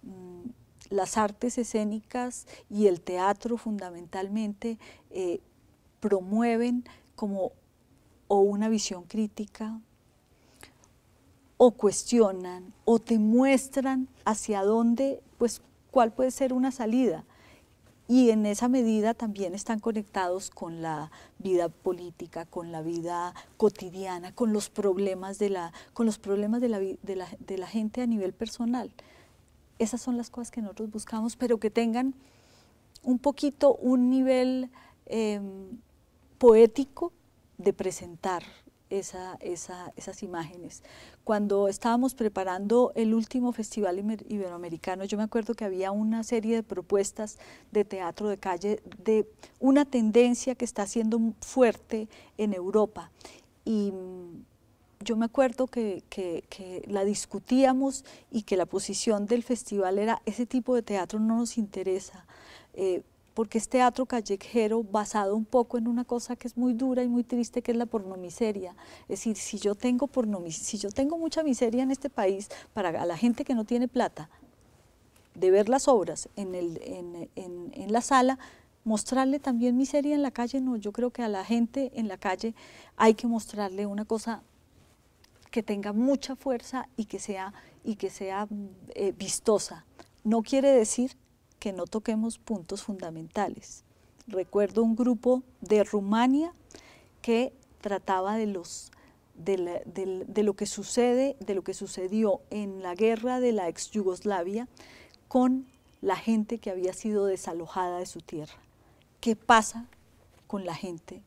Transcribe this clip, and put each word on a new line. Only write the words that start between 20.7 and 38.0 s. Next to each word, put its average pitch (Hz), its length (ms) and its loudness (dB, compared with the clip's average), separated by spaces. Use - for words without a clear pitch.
la 156 280 -6
vida 180 300 2
política, 175 760 -8
con 170 280 -10
la 160 100 -8
vida 170 500 -6
cotidiana, 185 760 -2
con 226 180 0
los 208 160 -2
problemas 190 720 -2
de 208 100 0
la, 175 240 -4
con 233 100 -2
los 220 140 0
problemas 208 420 -2
de 247 80 0
la 214 100 0
vi-, 190 240 -4
de 196 140 -6
la, 185 120 -8
de - 180 -10
la 180 120 -8
gente 220 340 -4
a 254 40 -2
nivel 202 280 -2
personal. 233 580 -4
Esas 226 240 -2
son 247 140 -4
las 233 120 -6
cosas 240 220 -12
que - 100 -8
nosotros 214 300 -8
buscamos, 220 460 -6
pero 233 220 2
que 220 120 0
tengan 233 440 0
un 254 160 2
poquito 285 580 4
un 254 340 4
nivel, 254 580 2
em, 202 720 -6
poético 233 760 8
de 190 160 2
presentar 180 680 -6